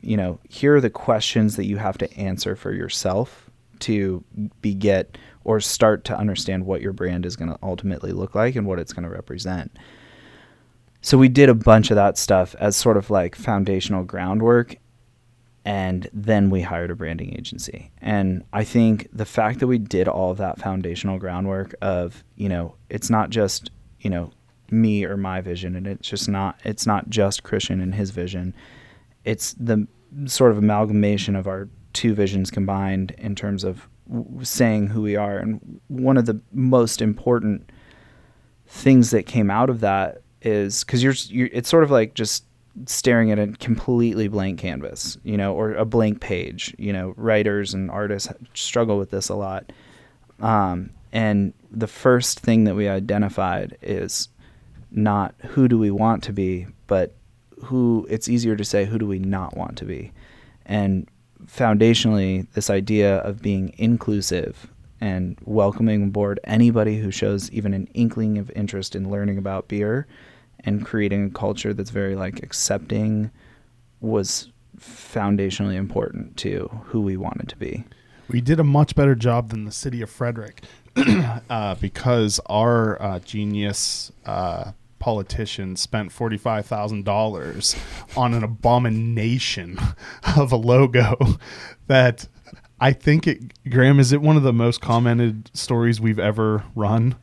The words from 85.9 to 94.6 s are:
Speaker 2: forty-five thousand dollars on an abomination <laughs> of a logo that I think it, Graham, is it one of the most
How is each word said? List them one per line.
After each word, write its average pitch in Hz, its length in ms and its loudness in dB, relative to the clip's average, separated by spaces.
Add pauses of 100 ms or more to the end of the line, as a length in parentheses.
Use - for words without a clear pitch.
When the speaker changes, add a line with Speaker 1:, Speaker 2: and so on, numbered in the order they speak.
Speaker 2:
forty-five 110 560 -4
thousand 107 380 -6
dollars 101 680 -2 (400)
on 120 200 0
an 113 80 0
abomination 113 1400 0 (260)
<laughs> - 320 0
of 139 140 4
a 127 40 4
logo 123 600 4 (720)
that 127 400 4 (520)
I 131 140 6
think 151 320 4
it, - 420 -4
Graham, 131 320 8
is 131 140 6
it 147 80 4
one 151 160 6
of 139 60 4
the 127 100 4
most 117 260 2